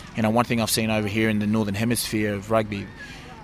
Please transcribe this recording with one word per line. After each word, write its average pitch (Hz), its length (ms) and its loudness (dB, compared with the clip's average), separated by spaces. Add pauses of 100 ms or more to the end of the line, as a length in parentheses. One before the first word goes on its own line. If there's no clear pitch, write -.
(160)
You 120 60 0
know, 107 80 4
one 117 160 4
thing 117 160 0
I've 107 80 0
seen 113 180 0
over 107 200 0
here 110 200 2
in 107 100 2
the 104 80 0
Northern 107 280 2
Hemisphere 110 580 0
of 101 180 -6
rugby, 107 360 0 (580)